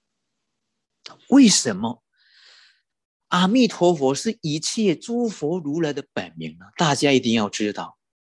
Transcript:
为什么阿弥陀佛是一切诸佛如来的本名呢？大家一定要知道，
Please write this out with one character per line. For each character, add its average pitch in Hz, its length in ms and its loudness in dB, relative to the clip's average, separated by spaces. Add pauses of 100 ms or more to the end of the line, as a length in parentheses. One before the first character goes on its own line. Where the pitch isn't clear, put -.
(1300)
为 262 180 8
什 120 260 0
么 113 300 -8 (1200)
阿 180 200 2
弥 240 180 4
陀 175 260 2
佛 139 220 0
是 220 280 -6
一 156 180 -4
切 202 340 -2
诸 233 340 -4
佛 170 300 -6
如 151 220 -6
来 151 120 -2
的 135 200 -12
本 82 260 -10
名 80 180 -12
呢？ - 100 -20 (100)
大 151 180 2
家 143 160 2
一 131 80 4
定 117 160 0
要 107 140 -2
知 104 240 -4
道， - 260 -14 (300)